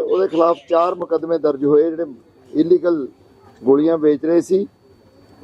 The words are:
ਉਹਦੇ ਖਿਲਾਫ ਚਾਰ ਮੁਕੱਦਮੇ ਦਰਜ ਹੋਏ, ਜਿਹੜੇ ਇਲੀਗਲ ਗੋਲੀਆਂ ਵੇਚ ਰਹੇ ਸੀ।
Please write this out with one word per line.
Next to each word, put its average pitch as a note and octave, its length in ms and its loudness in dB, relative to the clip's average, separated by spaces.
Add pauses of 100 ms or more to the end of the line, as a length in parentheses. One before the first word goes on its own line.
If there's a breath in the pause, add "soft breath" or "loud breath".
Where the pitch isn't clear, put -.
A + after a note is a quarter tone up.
ਉਹਦੇ F3+ 240 0
ਖਿਲਾਫ E3 280 2 (120)
ਚਾਰ E3+ 260 0
ਮੁਕੱਦਮੇ E3 440 -4
ਦਰਜ C#3+ 260 -2
ਹੋਏ, D3+ 260 4
ਜਿਹੜੇ E3 140 -6 (500)
ਇਲੀਗਲ D#3+ 540 0 (560)
ਗੋਲੀਆਂ D3+ 340 2
ਵੇਚ D3+ 260 0
ਰਹੇ E3 160 0
ਸੀ। G3 260 -2 (760)